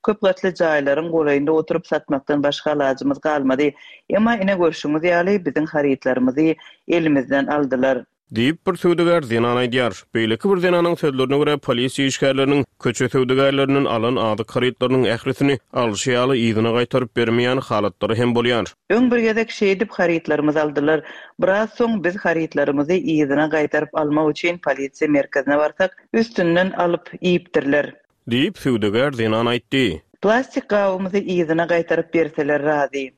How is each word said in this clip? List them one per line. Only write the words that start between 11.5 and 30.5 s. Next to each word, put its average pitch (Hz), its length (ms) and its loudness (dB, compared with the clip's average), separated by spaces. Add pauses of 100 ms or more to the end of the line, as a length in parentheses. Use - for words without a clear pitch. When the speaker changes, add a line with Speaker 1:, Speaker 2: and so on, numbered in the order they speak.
Speaker 2:
polisiýa 131 440 -2
işgärleriniň 135 540 2 (180)
köçe 127 260 0
söwdegärleriniň 139 760 2
alan 117 300 0
azyk 107 340 -2
haritlarynyň 127 540 0 (100)
ählisini 135 440 -2 (140)
alyşy 117 380 -2
ýaly 127 240 2 (120)
ýzyna 113 280 0
gaýtaryp 123 420 -2
bermeýän 120 440 0
halatlary 104 580 -2
hem 120 160 2
bolýar. 120 320 0 (240)
Speaker 1:
Öň 240 200 4
bir 240 80 2
gezek 226 320 0
şeýdip 196 400 0
haritlarymyzy 156 680 0
aldylar. 151 460 0 (360)
Biraz 202 380 0
soň 226 260 0
biz 180 120 -2
haritlarymyzy 156 800 0 (180)
ýzyna 151 400 2
gaýtaryp 151 400 -2
almak 151 360 0
üçin 175 280 -4
polisiýa 139 500 -4
merkezine 143 500 0
barsak, 151 360 0 (180)
üstünden 185 640 0
alyp 175 300 -2 (160)
iýipdirler. 147 720 0 (380)
Speaker 2:
Diýip 143 280 -2
söwdegär 120 560 0
Zenan 113 320 0
aýtdy. 117 540 0 (220)
Speaker 1:
Plastik 254 460 0